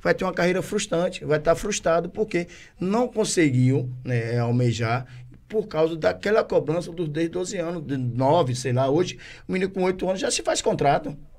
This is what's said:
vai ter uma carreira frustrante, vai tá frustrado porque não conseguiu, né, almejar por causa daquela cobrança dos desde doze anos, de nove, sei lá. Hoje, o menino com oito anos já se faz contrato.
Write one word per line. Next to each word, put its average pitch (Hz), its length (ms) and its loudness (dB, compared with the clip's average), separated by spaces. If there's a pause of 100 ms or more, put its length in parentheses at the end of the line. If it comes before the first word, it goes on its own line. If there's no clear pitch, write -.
vai 170 100 2
ter 175 100 -2
uma 185 100 -2
carreira 180 280 2
frustrante, 180 640 -4
vai 151 140 2
tá 165 160 2
frustrado 170 540 0
porque 180 380 -2 (320)
não 214 280 2
conseguiu, 131 840 2 (140)
né, 117 340 -2
almejar 120 720 0 (420)
por 208 180 -2
causa 160 280 2
daquela 180 480 2
cobrança 170 480 0
dos 165 160 -4
desde 160 260 -2
doze 180 240 -4
anos, 170 280 -6
de 135 100 -4
nove, 131 600 2
sei 127 180 -2
lá. 131 160 2
Hoje, 175 300 0 (280)
o - 40 -6
menino 185 180 0
com 190 140 -2
oito 185 240 0
anos 190 120 -2
já 247 120 -2
se - 100 -2
faz - 220 -2
contrato. 151 520 2 (240)